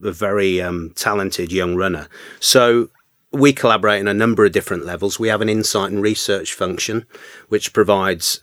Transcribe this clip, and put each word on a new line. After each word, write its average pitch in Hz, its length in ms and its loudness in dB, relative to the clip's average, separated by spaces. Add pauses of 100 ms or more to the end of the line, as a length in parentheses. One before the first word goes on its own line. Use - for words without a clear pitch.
a, 104 40 -4
a 95 40 -4
very, 98 500 0
um, 87 340 -6
talented 98 560 -4
young 90 240 -2
runner. 92 320 -2 (320)
So 120 500 4 (420)
we 139 200 4
collaborate 107 480 2
on 101 80 -2
a 101 60 0
number 110 320 2
of 95 60 4
different 87 340 -4
levels. 90 340 -6
We 110 100 -2
have 107 120 0
an 110 80 -2
insight 104 420 -2
and 101 120 -2
research 104 500 -2
function - 540 -6 (420)
which - 240 -4
provides 95 680 0